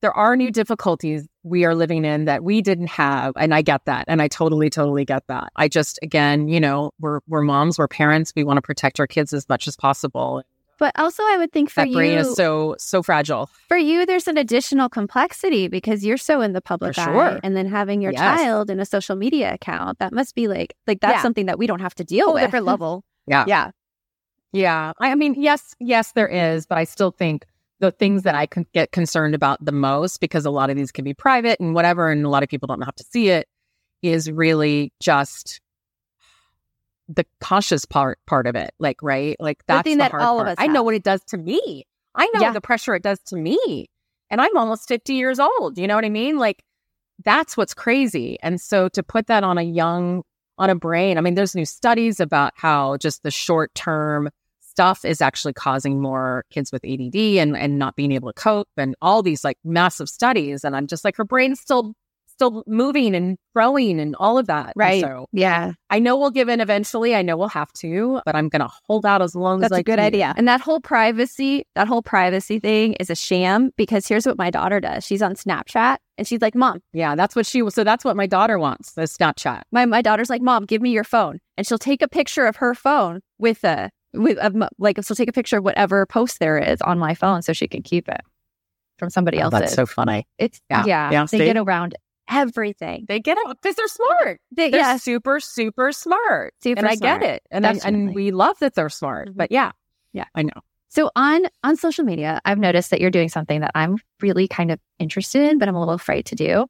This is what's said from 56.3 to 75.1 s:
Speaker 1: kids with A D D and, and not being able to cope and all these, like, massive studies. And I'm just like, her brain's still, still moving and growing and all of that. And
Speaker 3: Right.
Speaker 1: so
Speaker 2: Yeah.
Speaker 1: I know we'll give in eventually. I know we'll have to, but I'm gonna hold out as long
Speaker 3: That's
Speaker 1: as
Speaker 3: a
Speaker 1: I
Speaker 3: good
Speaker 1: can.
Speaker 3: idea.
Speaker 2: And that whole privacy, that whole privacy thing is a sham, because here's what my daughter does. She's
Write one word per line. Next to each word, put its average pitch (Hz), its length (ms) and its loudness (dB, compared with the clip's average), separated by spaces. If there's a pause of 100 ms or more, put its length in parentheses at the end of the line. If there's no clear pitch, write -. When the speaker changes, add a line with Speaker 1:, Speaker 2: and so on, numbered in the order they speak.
Speaker 1:
kids 143 220 -6
with 131 120 -8
A 131 140 -8
D 127 140 -8
D 208 280 2
and, 147 160 2
and 143 220 -2
not 139 180 -2
being 143 160 0
able 127 180 -4
to 107 120 -12
cope 208 360 2
and 135 240 -2
all 196 200 4
these, 175 220 0
like, 139 200 -4
massive 170 460 0
studies. 156 540 -2
And 139 120 -4
I'm 143 120 -4
just 160 180 -8
like, 196 120 -2
her 220 80 -2
brain's 254 340 0
still, 233 340 -2 (320)
still 233 400 -2
moving 240 480 2
and 180 240 -2 (160)
growing 233 460 2
and 151 160 -4
all 226 240 2
of 240 80 -2
that. 151 220 -2
And - 60 -12
Speaker 3:
Right. 190 260 2
Speaker 1:
so 131 300 -6
Speaker 2:
Yeah. 180 420 0 (180)
Speaker 1:
I 208 80 2
know 240 180 4
we'll 277 140 2
give 240 180 2
in 233 100 0
eventually. 220 540 0
I 208 80 2
know 170 160 0
we'll 202 120 -2
have 151 240 -6
to, 214 520 -4
but 151 100 -2
I'm 151 140 0
gonna 143 220 -2 (160)
hold 208 180 0
out 202 160 4
as 175 140 -2
long 185 240 0
Speaker 3:
That's 214 140 2
Speaker 1:
as 185 40 2
Speaker 3:
a - 40 2
Speaker 1:
I - 20 -2
Speaker 3:
good 220 160 2
Speaker 1:
can. 208 80 4
Speaker 3:
idea. 202 280 0
Speaker 2:
And 240 120 2
that 247 120 4
whole 311 220 0
privacy, 247 920 0
that 208 120 2
whole 233 140 0
privacy 190 560 0
thing 214 360 2
is 180 180 -6
a 165 40 -2
sham, 190 600 2
because - 300 0
here's 220 180 2
what 196 140 -2
my 180 100 0
daughter 185 300 0
does. - 260 -6
She's 202 160 -2